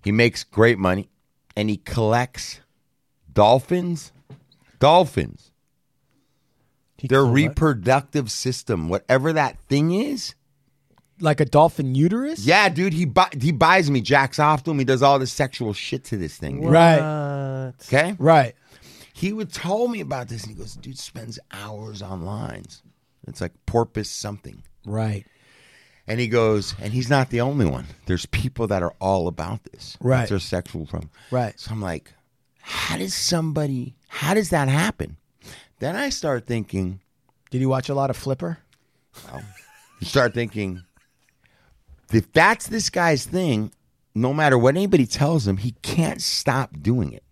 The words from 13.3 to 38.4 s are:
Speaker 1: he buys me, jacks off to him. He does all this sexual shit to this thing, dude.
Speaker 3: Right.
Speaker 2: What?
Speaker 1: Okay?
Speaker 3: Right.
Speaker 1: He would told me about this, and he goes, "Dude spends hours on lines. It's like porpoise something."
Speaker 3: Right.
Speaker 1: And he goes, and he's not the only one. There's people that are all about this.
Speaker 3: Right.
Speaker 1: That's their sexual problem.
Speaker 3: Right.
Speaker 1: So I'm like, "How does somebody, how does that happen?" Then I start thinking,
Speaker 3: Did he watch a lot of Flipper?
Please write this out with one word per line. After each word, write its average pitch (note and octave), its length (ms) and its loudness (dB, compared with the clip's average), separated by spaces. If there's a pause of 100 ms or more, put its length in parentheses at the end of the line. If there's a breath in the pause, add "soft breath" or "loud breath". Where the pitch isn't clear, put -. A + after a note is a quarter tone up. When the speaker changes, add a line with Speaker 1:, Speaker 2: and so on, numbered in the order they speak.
Speaker 1:
he D#3 100 2
buys E3 380 4
me, C3+ 120 2
jacks C3+ 360 2
off D3+ 260 2
to E3 80 -4
him. D3 60 -2
He C3 80 0
does B2+ 160 2
all C#3 160 6
this C3 160 -4
sexual B2+ 400 -4
shit - 320 -8
to A2 120 -6
this E2 200 -8
thing, C3+ 240 -8
dude. E3 80 -2
Speaker 3:
Right. E3 300 8
Speaker 2:
What? C#3 880 -6
Speaker 1:
Okay? D#3+ 320 2
Speaker 3:
Right. D3+ 340 6 (600 soft breath)
Speaker 1:
He G3 200 -4
would G#3+ 180 -8
told G#3+ 400 -2
me A3 100 -6
about C3+ 260 -6
this, A2 160 -12
and G#2+ 100 -16
he - 60 -16
goes, - 160 -14
"Dude C3 240 -16
spends A2 400 -14 (120)
hours G#2 520 -14
on F#2+ 180 -10
lines. F2+ 640 -10 (440)
It's - 140 -12
like F2 120 -6 (120)
porpoise A2+ 460 -2
something." - 500 -12 (240)
Speaker 3:
Right. G#2 400 -4 (840 soft breath)
Speaker 1:
And A2+ 120 -4
he A#2+ 80 0
goes, A2 500 2
and G#2+ 140 -8
he's B2 160 -4
not C3+ 220 2
the A#2+ 100 0
only C3+ 240 0
one. C2 200 -2 (200)
There's F2+ 220 -4
people A#2 400 -4
that F#2+ 140 0
are E2+ 200 -4
all F#2+ 260 0
about F2 360 -8 (100)
this. - 260 -20
Speaker 3:
Right. B2+ 200 2
Speaker 1:
That's A2+ 100 -4
their G2 100 0
sexual F2+ 460 -6
problem. D#2 240 -10 (220 soft breath)
Speaker 3:
Right. B2 280 -4
Speaker 1:
So - 120 -14
I'm A2 100 -8
like, F2 320 -8 (480)
"How - 360 -6
does F#3+ 180 -6
somebody, D3 800 -4 (120)
how D#3 280 -2
does G#3 160 0
that C#3+ 180 2
happen?" D3 480 -2 (640 loud breath)
Then D#3 160 -4
I C#4 140 -4
start C3+ 380 -4
thinking, F#2+ 540 -4 (500)
Speaker 3:
Did B2+ 80 -2
he C3 80 0
watch C3 220 -2
a C#3+ 60 -4
lot C#3 140 0
of C3+ 80 -4
Flipper? E3 420 -6 (720)